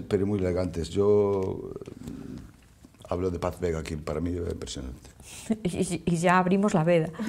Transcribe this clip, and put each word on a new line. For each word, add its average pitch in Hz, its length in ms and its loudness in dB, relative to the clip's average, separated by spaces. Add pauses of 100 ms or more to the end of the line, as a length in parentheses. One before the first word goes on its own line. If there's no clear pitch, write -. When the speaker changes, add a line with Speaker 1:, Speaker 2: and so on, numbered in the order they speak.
Speaker 1:
pero 98 180 2
muy 104 140 0
elegantes. 87 480 0
Yo, 101 840 2 (280)
mm, - 1120 -14
hablo 90 180 0
de 85 80 -2
Paz 85 220 -2
Vega, 82 220 -2
que 82 140 -6
para 76 240 -4
mí 87 140 -2
era 85 160 -4
impresionante. - 600 -10 (380)
Speaker 2:
<laughs> 220 140 -2
Y, 190 60 -2 (100)
y, 175 260 -2
y 175 120 2
ya 180 220 4
abrimos 196 360 4
la 160 100 4
veda. 165 240 4 (200)